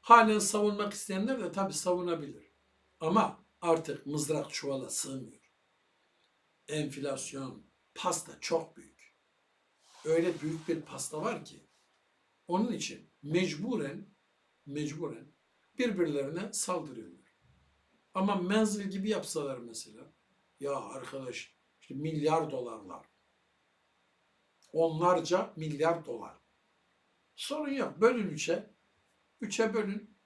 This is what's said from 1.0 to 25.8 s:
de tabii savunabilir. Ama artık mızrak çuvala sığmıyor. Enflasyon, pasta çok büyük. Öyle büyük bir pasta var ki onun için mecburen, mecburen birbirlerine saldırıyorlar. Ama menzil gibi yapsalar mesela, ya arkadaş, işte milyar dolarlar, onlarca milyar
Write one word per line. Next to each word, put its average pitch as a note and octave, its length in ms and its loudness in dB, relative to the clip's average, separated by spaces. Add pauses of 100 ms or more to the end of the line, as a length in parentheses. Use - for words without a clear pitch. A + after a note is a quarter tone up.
de F3 120 -4
tabii G3 220 -2
savunabilir. F3 760 -2 (480)
Ama F#3 460 2 (160)
artık D#3+ 440 0
mızrak D3 480 -2
çuvala C3+ 360 -4
sığmıyor. - 640 -8 (1160)
Enflasyon, C3+ 960 -6 (320)
pasta - 440 -4
çok - 380 -2
büyük. - 380 -20 (920)
Öyle E3 360 4
büyük D#3 260 -4
bir D#3+ 140 0
pasta D3+ 400 -8
var G#3+ 240 -4
ki - 140 -20 (880)
onun G3 240 2
için - 380 -6 (120)
mecburen, D#3+ 840 -2 (600)
mecburen D3 640 -6 (500)
birbirlerine F3 760 0
saldırıyorlar. D3+ 840 -6 (800)
Ama G3 220 2
menzil G3+ 540 2
gibi G3 200 -4
yapsalar C#3+ 480 -2
mesela, A2 560 -16 (460)
ya C#3 160 -4
arkadaş, C3+ 800 -10 (260)
işte - 120 -16
milyar D#3 580 0
dolarlar, A2+ 540 -10 (1700)
onlarca E3 840 2
milyar D#3 500 0